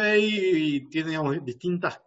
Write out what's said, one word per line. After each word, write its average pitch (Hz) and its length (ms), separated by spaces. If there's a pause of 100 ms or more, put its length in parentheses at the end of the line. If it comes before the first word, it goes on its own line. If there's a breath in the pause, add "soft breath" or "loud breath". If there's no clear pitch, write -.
Dei 185 880
tiene, 160 220
digamos, 151 340
distintas 175 600